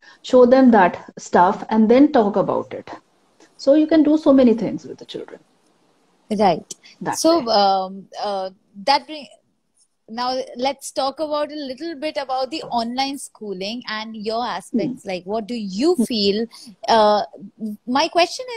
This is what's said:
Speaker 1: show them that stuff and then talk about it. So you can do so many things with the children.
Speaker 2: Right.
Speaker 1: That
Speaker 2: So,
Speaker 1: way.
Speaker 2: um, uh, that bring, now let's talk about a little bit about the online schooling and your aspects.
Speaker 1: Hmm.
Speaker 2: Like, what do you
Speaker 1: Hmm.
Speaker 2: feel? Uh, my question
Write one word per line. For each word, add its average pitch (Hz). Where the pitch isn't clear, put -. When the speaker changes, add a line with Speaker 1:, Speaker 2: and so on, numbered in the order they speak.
Speaker 1:
show 247
them 262
that 190
stuff 185
and 220
then 277
talk 214
about 139
it. -
So 269
you 311
can 320
do 294
so 285
many 262
things 202
with -
the -
children. -
Speaker 2:
Right. 180
Speaker 1:
That -
Speaker 2:
So, 330
Speaker 1:
way. -
Speaker 2:
um, 196
uh, 190
that 285
bring, 302
now 247
let's 269
talk 269
about 294
a 302
little 294
bit 302
about 262
the 320
online 254
schooling 208
and 220
your 220
aspects. 190
Speaker 1:
Hmm. 196
Speaker 2:
Like, 185
what 208
do 240
you 226
Speaker 1:
Hmm. 240
Speaker 2:
feel? 208
Uh, 214
my 277
question 359